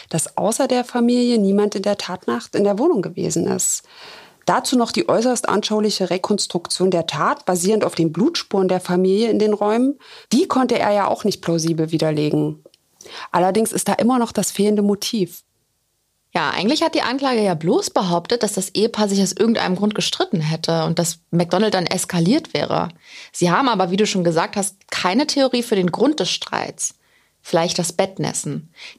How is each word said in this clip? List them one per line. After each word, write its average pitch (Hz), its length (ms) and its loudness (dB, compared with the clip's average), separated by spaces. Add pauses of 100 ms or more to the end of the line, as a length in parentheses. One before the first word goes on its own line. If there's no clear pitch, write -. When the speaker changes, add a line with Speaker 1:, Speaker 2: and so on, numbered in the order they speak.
(100)
Speaker 1:
dass - 260 -4
außer 233 320 0
der 247 160 0
Familie 240 540 2
niemand 202 360 2
in 202 80 -4
der 208 140 0
Tatnacht 233 580 -6
in - 80 2
der 202 160 2
Wohnung 285 220 2
gewesen 165 460 -4
ist. - 380 -2 (600)
Dazu 247 320 0
noch 233 160 0
die - 160 -2
äußerst 226 400 0
anschauliche 208 640 -2
Rekonstruktion 185 800 -2
der 170 160 0
Tat, 170 400 -2
basierend 185 380 2
auf - 100 -2
den 165 180 2
Blutspuren 196 560 0
der 185 120 0
Familie 190 500 2
in 208 80 0
den 214 160 2
Räumen. 233 440 0 (320)
Die 294 160 4
konnte 254 320 0
er 208 140 2
ja 202 160 2
auch - 160 -2
nicht 196 160 -2
plausibel 160 500 0
widerlegen. 151 720 0 (680)
Allerdings 190 400 2
ist - 160 -2
da 202 60 0
immer 247 240 2
noch 233 140 -2
das - 180 -2
fehlende 208 320 2
Motiv. 202 600 -2 (880)
Speaker 2:
Ja, 156 180 0
eigentlich 285 320 0
hat 320 120 0
die 285 80 0
Anklage 254 400 0
ja 190 120 2
bloß 185 360 0
behauptet, 185 540 0
dass 208 80 -2
das - 160 -4
Ehepaar 214 400 0
sich 196 120 2
aus 190 120 2
irgendeinem 208 420 2
Grund 208 220 -2
gestritten - 440 -2
hätte 160 440 0
und 165 160 0
dass 165 180 -4 (140)
MacDonald 180 420 2
dann 185 120 0
eskaliert 180 680 0
wäre. 160 360 -2 (420)
Sie 175 180 2
haben 240 180 4
aber, 190 220 2
wie 190 60 0
du 208 100 4
schon 196 160 -2
gesagt 170 320 0
hast, 196 220 -4 (160)
keine 220 340 0
Theorie 254 380 0
für - 100 0
den 180 160 2
Grund 285 300 2
des 180 100 -2
Streits. - 640 -6 (480)
Vielleicht 170 380 0
das 170 120 -4
Bettnässen. 165 800 -4 (260)